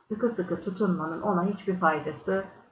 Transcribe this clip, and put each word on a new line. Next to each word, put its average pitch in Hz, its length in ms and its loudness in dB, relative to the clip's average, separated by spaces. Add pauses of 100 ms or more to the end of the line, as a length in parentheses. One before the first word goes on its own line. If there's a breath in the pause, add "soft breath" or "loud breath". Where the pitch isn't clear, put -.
sıkı 220 220 0
sıkı 175 320 -2
tutunmanın 170 600 0
ona 196 320 2
hiçbir 190 260 -2
faydası 160 640 2 (260)